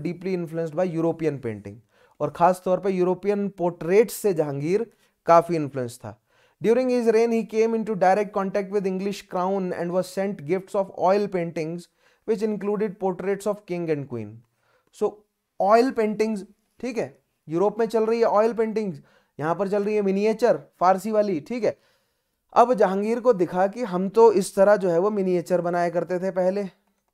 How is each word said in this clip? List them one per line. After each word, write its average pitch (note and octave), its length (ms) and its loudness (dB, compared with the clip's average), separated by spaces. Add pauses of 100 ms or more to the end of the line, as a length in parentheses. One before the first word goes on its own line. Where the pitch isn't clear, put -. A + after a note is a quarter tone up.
deeply F3 340 -6
influenced E3 400 -6
by F3+ 140 0
European D#3+ 500 -2
painting, G#2 360 -10 (440)
और D3 180 -4
ख़ास F3+ 280 4
तौर F3+ 140 0
पे G3 100 -4
यूरोपियन F#3+ 580 0 (100)
पोर्ट्रेट्स F3 580 2
से G3+ 180 0
जहांगीर D#3 520 -2 (420)
काफ़ी E3+ 280 6
इन्फ्लुएंस C3+ 420 -6
था। G#2 220 -16 (420)
During A#3+ 280 2
his A#3+ 240 2
reign, A3+ 180 4
he A3+ 160 0
came A3+ 280 0
into A3 220 -4
direct F#3+ 360 4
contact G3 380 -2
with G3+ 160 0
English F#3+ 420 -4
crown F#3 440 -2
and F3 220 -4
was F3+ 160 -2
sent G3 380 -6
gifts F#3+ 260 -4
of G3 160 -2 (160)
oil G3+ 220 2
paintings, E3+ 580 -6 (400)
which G#3+ 160 0
included G#3 560 -2
portraits F#3+ 480 -4
of G#3 180 -4
king F3 280 -6
and C#3 140 -6
queen। A2 220 -10 (680)
So, G#3 120 0 (500)
oil A#3 340 4
paintings, G#3+ 500 -2 (360)
ठीक A#3+ 180 -8
है, D#3+ 100 -2 (400)
यूरोप G3 320 -2
में A#3 80 0
चल A3 180 0
रही A#3 140 0
है A3+ 60 2
ऑयल A3 280 2
पेंटिंग्स, G#3 480 -4 (380)
यहाँ D#3 160 -2
पर F#3+ 140 -2
चल G3+ 140 0
रही G#3+ 120 -2
है G#3+ 60 0
मिनिएचर G3+ 580 2 (200)
फारसी F#3+ 320 2
वाली, G#3 300 0
ठीक A#3 220 -6
है। D#3+ 140 0 (760)
अब A#3+ 180 6
जहांगीर G#3 460 2
को A#3 140 4
दिखा F3+ 340 0
कि A3+ 160 -8
हम F#3 260 -2
तो A3+ 240 8
इस G3 220 -2
तरह G3+ 200 6
जो F#3+ 140 0
है E3 100 2
वो G3 120 2
मिनिएचर F3+ 500 0
बनाया F3 280 0
करते E3+ 300 -4
थे F#3 120 -4
पहले, F#3 320 -2 (500)